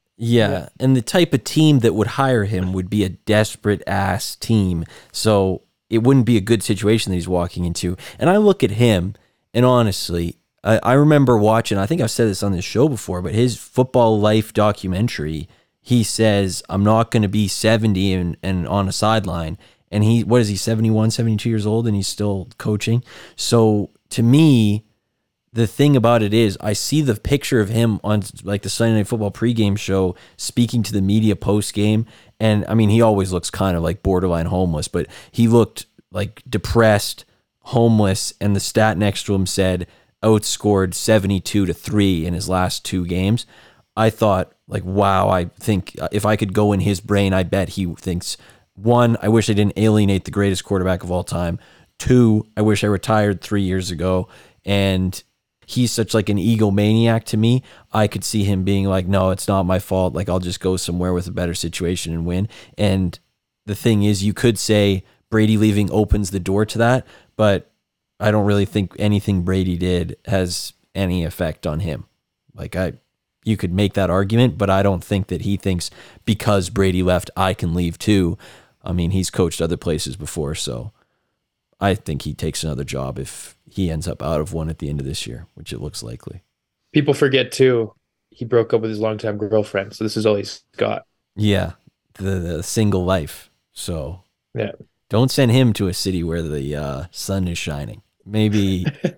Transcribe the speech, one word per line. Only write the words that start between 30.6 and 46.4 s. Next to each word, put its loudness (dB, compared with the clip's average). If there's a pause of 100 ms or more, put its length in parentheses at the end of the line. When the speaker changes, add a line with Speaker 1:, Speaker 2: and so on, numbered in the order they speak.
Speaker 1:
to -10
the 0
media 2
postgame. 0 (340)
And, 2
I 0
mean, 4
he 4
always 4
looks -4
kind -2
of, -2
like, -4
borderline 0
homeless, -2
but -4 (240)
he 2
looked, 2 (240)
like, -8
depressed, 2 (360)
homeless, 2
and 0
the 0
stat 0
next 0
to -2
him 0
said, -2 (360)
"Outscored 2
seventy-two 0
to -2
three 0
in -4
his -6
last -2
two -4
games." 0 (500)
I 2
thought, 0 (160)
like, -6
wow, 2
I 0 (140)
think, -2
uh, -6
if -2
I 2
could -2